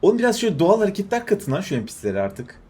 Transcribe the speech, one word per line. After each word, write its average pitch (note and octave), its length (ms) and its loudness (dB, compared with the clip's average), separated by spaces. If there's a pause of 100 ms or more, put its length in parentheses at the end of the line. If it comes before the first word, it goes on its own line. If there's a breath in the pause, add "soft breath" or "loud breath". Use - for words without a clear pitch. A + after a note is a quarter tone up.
Oğlum, A#3 180 4
biraz A#3 200 2
şöyle F#3+ 200 0
doğal F#3+ 200 6
hareketler G#3 460 -2
katın G3+ 260 -2
lan D3+ 100 -2
şu D3+ 140 -6
N A2 100 -2
P - 60 -14 (100)
C'lere G2 200 -2
artık. G2 380 -8 (100)